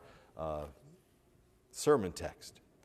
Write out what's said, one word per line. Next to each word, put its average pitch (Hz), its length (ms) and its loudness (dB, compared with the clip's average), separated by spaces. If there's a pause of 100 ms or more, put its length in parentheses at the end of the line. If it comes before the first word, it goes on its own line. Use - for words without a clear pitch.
(380)
uh, 76 260 -4 (1080)
sermon 113 420 4
text. - 480 -8 (240)